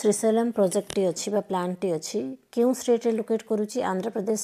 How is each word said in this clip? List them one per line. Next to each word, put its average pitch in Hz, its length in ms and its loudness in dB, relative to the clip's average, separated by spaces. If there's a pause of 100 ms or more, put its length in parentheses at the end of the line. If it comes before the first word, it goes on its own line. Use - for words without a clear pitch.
ଶ୍ରୀଶୈଳମ 220 540 2
ପ୍ରୋଜେକ୍ଟଟି 196 540 2
ଅଛି - 240 -6
ବା 208 60 2 (100)
ପ୍ଲାଣ୍ଟଟି 180 460 -2
ଅଛି, 208 240 -6 (340)
କେଉଁ 240 260 4
ଷ୍ଟେଟରେ 233 380 2
ଲୋକେଟ 220 320 -2
କରୁଛି? 214 280 -2 (120)
ଆନ୍ଧ୍ରପ୍ରଦେଶ 202 540 -2